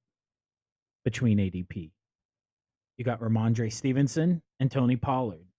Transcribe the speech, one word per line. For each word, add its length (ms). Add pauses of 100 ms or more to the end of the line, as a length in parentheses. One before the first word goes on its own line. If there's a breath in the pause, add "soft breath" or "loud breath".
(1040)
between 340
A 100
D 140
P, 300 (1080)
you 60
got 160
Ramondre 520
Stevenson 720 (160)
and 120
Tony 260
Pollard, 500 (120)